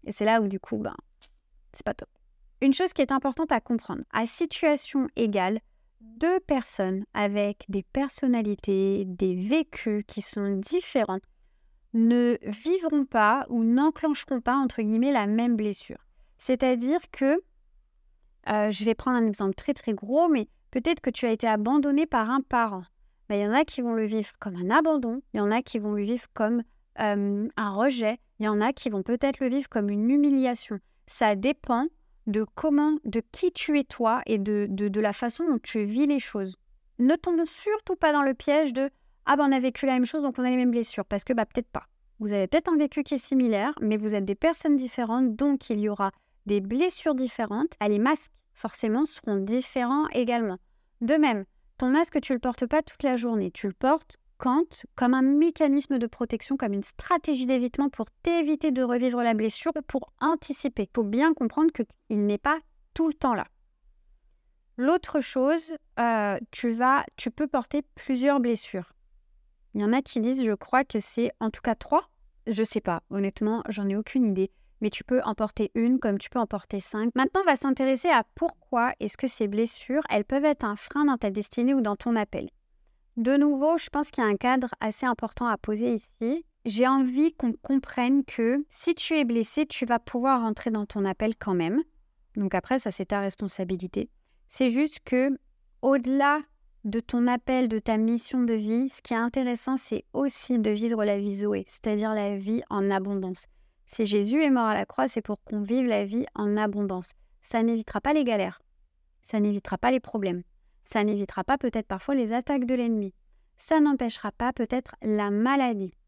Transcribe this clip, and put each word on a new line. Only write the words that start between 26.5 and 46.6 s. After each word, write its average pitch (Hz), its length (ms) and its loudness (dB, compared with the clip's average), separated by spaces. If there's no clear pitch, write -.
euh, 202 580 -2
un 208 140 -2
rejet, 233 480 0
il 214 60 -2
y - 20 2
en 208 120 2
a 233 120 2
qui - 180 -6
vont 196 140 -4
peut-être 262 340 0
le 262 100 -2
vivre 269 200 -2
comme 208 200 -2
une 208 220 0
humiliation. 262 680 2
Ça 214 300 2
dépend 254 500 0
de 214 160 0
comment, 302 500 2
de 226 160 -2
qui 359 180 0
tu 294 280 0
es 277 60 2
toi 233 420 0
et 214 120 0
de, 208 320 0
de, 196 180 -2
de 202 120 -2
la 208 120 2
façon 240 320 -4
dont 294 140 2
tu - 240 -4
vis 226 240 0
les 285 140 2
choses. 190 360 -8
Ne 269 180 6
tombe 330 300 0
surtout 415 500 -4
pas 311 160 4
dans 294 100 4
le 269 120 2
piège 294 380 2
de « 269 180 -2
Ah 285 100 4
ben 285 120 4
on 269 40 6
a 262 60 4
vécu 254 280 0
la 262 80 4
même 254 120 2
chose 302 160 -4
donc 269 160 -2
on 254 60 -2
a 247 60 2
les 254 60 2
mêmes 247 140 2
blessures », 233 380 -2
parce 202 160 -4
que - 80 -2
bah 226 140 0
peut-être - 240 -6
pas. - 160 -10
Vous 208 120 -4
avez 196 140 2
peut-être 320 260 2
un 320 40 4
vécu 294 260 0
qui 285 120 -4
est 262 40 -2
similaire, 247 640 2
mais 214 160 2
vous 214 180 -2
êtes 202 100 0
des 196 120 -2
personnes 311 400 2
différentes, 247 580 0
donc 277 340 0
il 214 120 -2
y 208 80 0
aura 202 240 -2
des 208 140 2